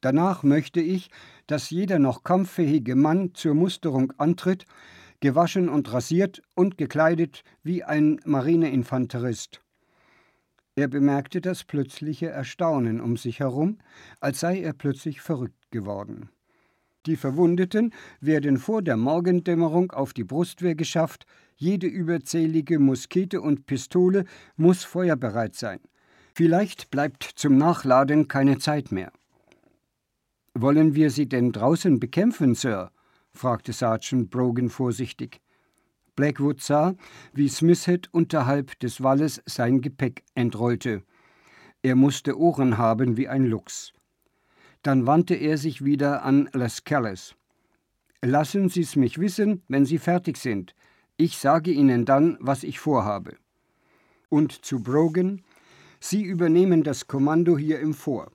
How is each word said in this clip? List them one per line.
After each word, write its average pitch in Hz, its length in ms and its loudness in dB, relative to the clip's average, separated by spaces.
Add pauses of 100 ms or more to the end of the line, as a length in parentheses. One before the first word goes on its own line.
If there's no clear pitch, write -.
„Danach 165 420 0
möchte 147 380 2
ich, 180 300 -4 (360)
dass 151 220 -6
jeder 185 300 -2
noch 135 260 0
kampffähige 156 720 0
Mann 165 380 2
zur 151 200 -2
Musterung 147 600 0
antritt, 175 480 -2 (560)
gewaschen 170 480 2
und 139 240 -2
rasiert 170 480 0 (140)
und 185 240 0
gekleidet 160 680 0 (180)
wie 170 220 -4
ein 151 400 2
Marineinfanterist.“ 131 1400 -2 (1120)
Er 143 140 -2
bemerkte 139 540 0
das 180 200 -6
plötzliche 151 680 -8
Erstaunen 131 720 -4
um 117 160 -4
sich 117 220 -8
herum, 147 360 -2 (420)
als 139 220 -6
sei 180 220 -2
er 160 100 -6
plötzlich 143 480 -6
verrückt - 500 -8
geworden. 104 600 -10 (720)
„Die 156 120 -2
Verwundeten 180 760 0 (260)
werden 143 380 2
vor 214 240 -2
der 156 160 0
Morgendämmerung 170 960 0
auf 139 220 -6
die 120 100 -6
Brustwehr 170 500 -4
geschafft, 160 520 -4 (280)
jede 180 320 -2
überzählige 165 920 -2
Muskete 156 640 0
und 147 240 -2
Pistole 180 580 0 (320)
muss 175 280 4
feuerbereit 120 680 -2
sein. 101 260 -10 (540)
Vielleicht 170 560 2
bleibt 143 340 -4
zum 135 340 2
Nachladen 147 680 4
keine 139 300 2
Zeit 147 340 -4
mehr.“ 92 220 -6 (1400)
„Wollen 147 400 4
wir 151 160 4
sie 135 180 -2
denn 123 240 0
draußen 135 480 2
bekämpfen, 165 540 0
Sir?“ 104 360 -4 (440)
fragte 120 400 -4
Sergeant 113 560 -2
Brogan 123 400 -2
vorsichtig. 123 720 -8 (720)
Blackwood 143 460 -2
sah, 151 320 2 (400)
wie 143 140 2
Smithhead 175 680 2
unterhalb 143 640 0
des 123 240 -8
Walles 139 420 0
sein 123 380 0
Gepäck 135 420 -6 (100)
entrollte. 120 680 -2 (800)
Er 131 140 2
musste 135 420 2
Ohren 135 400 2
haben 113 400 0
wie 135 100 -4
ein 135 160 0
Luchs. - 480 -6 (880)
Dann 131 260 2
wandte 170 280 4
er 151 240 -2
sich 139 260 -8
wieder 143 400 0
an 139 300 2
Lascelles. 120 800 -4 (880)
„Lassen 151 480 0
Sie's 165 260 -4
mich 135 220 2
wissen, 196 500 -2
wenn 139 160 2
Sie 147 140 -2
fertig 175 400 -2
sind. 101 360 -6 (440)
Ich 165 180 0
sage 160 360 2
Ihnen 131 340 4
dann, 143 340 4
was 135 220 -2
ich - 160 -10
vorhabe.“ 104 580 -2 (920)
Und 151 340 0
zu 127 180 -6
Brogan: 170 600 0 (580)
„Sie 208 240 -2
übernehmen 175 580 4
das 143 240 -4
Kommando 160 500 2
hier 151 220 -2
im 156 160 -2
Fort. 120 400 -6